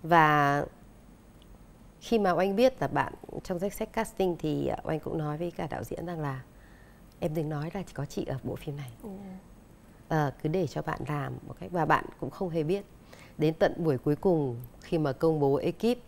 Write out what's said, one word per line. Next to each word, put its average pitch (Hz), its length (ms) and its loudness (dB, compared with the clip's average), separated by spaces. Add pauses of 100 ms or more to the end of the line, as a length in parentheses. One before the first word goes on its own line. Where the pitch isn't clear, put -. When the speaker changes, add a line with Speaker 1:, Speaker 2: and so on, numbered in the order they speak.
Speaker 1:
Và 151 600 6 (1400)
khi 233 180 2
mà 190 120 4
Oanh 185 240 2
biết 254 260 4
là 143 60 0
bạn 135 260 0 (300)
trong 175 160 -4
danh 175 100 -2
sách - 240 -8
casting 196 460 0
thì, 143 280 0
ờ, - 160 -2
Oanh 156 160 -2
cũng - 180 -6
nói 151 200 -4
với 170 140 -6
cả 170 180 -8
đạo - 140 -6
diễn 170 220 -8
rằng 170 140 -6
là 139 220 -4 (800)
"Em 160 160 -2
đừng 156 140 0
nói 151 240 -4
là 190 140 -6
chỉ - 60 -18
có 139 120 -4
chị - 200 -6
ở 135 180 -4
bộ 113 120 -4
phim 143 220 -8
này. 131 140 -10 (120)
Speaker 2:
Ừ. 226 60 -12 (1000)
Speaker 1:
Ờ, 156 240 0 (120)
cứ 156 60 0
để 170 180 0
cho 156 140 -4
bạn - 260 -4
làm 143 260 -4 (140)
một - 120 -12
cách", - 120 -12
và 170 140 2
bạn 147 200 4 (140)
cũng 135 100 -6
không 185 200 -4
hề 160 140 0
biết. 190 220 -2 (520)
Đến 156 160 4
tận - 240 4
buổi 156 200 2
cuối 147 180 2
cùng 147 400 2 (260)
khi - 160 -2
mà 151 140 2
công 156 280 2
bố 139 160 6
ekip 220 420 0 (100)